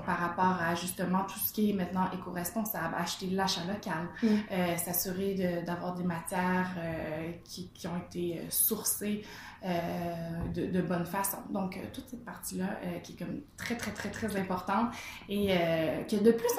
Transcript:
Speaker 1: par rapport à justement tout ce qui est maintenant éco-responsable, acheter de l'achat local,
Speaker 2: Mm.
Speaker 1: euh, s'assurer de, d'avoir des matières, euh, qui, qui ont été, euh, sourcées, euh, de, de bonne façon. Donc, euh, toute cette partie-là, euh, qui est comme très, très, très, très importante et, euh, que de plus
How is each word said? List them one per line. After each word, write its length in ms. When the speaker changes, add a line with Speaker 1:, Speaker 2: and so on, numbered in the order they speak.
Speaker 1:
par 140
rapport 420
à 140
justement 500
tout 140
ce 140
qui 180
est 20
maintenant 400
éco-responsable, 840
acheter 280
de 100
l'achat 300
local, 420
Speaker 2:
Mm. 40
Speaker 1:
euh, 240
s'assurer 580
de, 320
d'avoir 280
des 100
matières, 760
euh, 540
qui, 280
qui 140
ont 100
été, 420
euh, 120
sourcées, 760
euh, 60
de, 120
de 140
bonne 240
façon. 340
Donc, 260
euh, 40
toute 160
cette 160
partie-là, 400
euh, 180
qui 100
est 40
comme 240
très, 200
très, 140
très, 200
très 280
importante 500
et, 220
euh, 540
que 120
de 160
plus 260